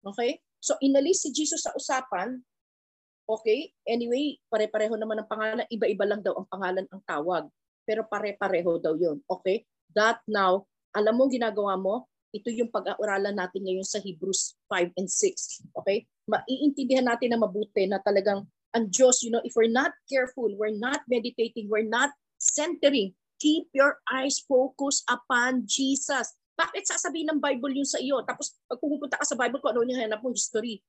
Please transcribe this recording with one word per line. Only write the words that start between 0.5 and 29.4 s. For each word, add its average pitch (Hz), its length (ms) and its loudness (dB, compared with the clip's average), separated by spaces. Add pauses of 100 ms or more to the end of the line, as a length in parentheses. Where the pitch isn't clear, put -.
So, - 240 0
inalis 277 420 4
si 262 60 -4
Jesus 302 340 -2
sa - 80 -6
usapan, 254 680 -4 (840)
okay? 220 480 0 (120)
Anyway, 240 600 0
pare-pareho 214 480 0
naman 214 240 -4
ang 208 120 -10
pangalan, 220 400 -2
iba-iba 202 360 0
lang 208 160 -2
daw - 160 -2
ang 196 80 -10
pangalan 190 440 -4
ang 196 160 -16
tawag. 160 380 -2 (380)
Pero 220 240 -2
pare-pareho 185 720 -2
daw 165 160 0
yun, 156 240 0 (120)
okay? 185 360 -2 (280)
That 214 320 2
now, 196 400 2 (280)
alam 220 240 2
mo, 262 120 4
ginagawa 208 480 0
mo, 196 320 -2 (240)
ito 226 180 -6
yung 226 160 -2
pag-aaralan 202 640 -2
natin 190 320 -4
ngayon 190 220 -4
sa 208 160 -4
Hebrews 185 560 -4 (100)
five 180 300 0
and 185 100 -4
six, - 540 -2 (100)
okay? 202 320 -2 (240)
Maiintindihan 262 760 0
natin 233 260 0
na 226 80 2
mabuti 202 480 0
na 196 140 0
talagang 202 440 2 (300)
ang 233 160 2
Diyos, 254 320 6
you 226 80 -4
know, 233 100 2
if - 140 -4
we're 226 160 4
not 285 220 2 (120)
careful, 254 480 0
we're 214 200 -2
not 254 340 -4
meditating, 233 640 -2
we're 214 160 2
not 247 260 0 (240)
centering, 285 800 2 (240)
keep 302 320 4
your 277 240 6 (140)
eyes 262 340 -2
focused 277 640 2
upon 247 560 2
Jesus. 269 720 -2 (240)
Bakit 381 280 -2
sasabihin 320 440 -2
ng 294 80 2
Bible 269 320 0
yun 269 160 -2
sa - 120 -2
iyo? 262 240 0
Tapos - 280 -8 (160)
pag 247 120 -8
pumupunta 285 360 -2
ka 294 80 -4
sa 285 120 -2
Bible, 247 240 -2